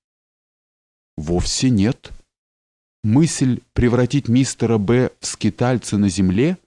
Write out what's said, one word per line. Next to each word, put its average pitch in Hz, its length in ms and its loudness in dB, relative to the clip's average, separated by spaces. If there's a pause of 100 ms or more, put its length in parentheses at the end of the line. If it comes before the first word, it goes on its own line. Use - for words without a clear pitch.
(1160)
«Вовсе 87 540 -2
нет. 110 400 0 (920)
Мысль 131 560 2 (120)
превратить 123 560 0
мистера 117 500 0
Б 117 420 0
в - 60 -12
скитальца 113 720 -2
на 101 120 2
земле 98 580 0